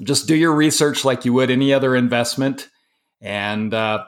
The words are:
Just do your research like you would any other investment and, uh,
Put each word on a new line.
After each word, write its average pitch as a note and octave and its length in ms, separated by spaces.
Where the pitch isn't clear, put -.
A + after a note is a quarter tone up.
Just C3+ 260
do D#3+ 80
your D#3+ 200
research D3+ 500
like B2+ 180
you B2 100
would B2+ 180
any C3+ 200
other C3 240
investment B2 720
and, G#2 540
uh, A2 320